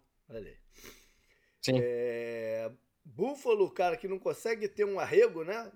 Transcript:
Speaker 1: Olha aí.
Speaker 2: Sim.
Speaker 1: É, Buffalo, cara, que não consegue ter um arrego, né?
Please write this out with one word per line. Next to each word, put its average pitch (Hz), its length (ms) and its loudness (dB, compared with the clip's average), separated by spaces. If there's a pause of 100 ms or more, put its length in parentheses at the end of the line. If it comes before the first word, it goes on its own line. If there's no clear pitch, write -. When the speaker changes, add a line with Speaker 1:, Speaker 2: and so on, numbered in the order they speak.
(300)
Speaker 1:
Olha 107 180 -12
aí. - 100 -20 (1040)
Speaker 2:
Sim. 127 200 2
Speaker 1:
É, 117 880 -4 (320)
Buffalo, 208 680 0
cara, 175 260 0
que 190 100 -10
não 190 120 -4
consegue 208 480 -4
ter 202 180 -2
um 196 140 -2
arrego, 165 440 4
né? 208 320 -6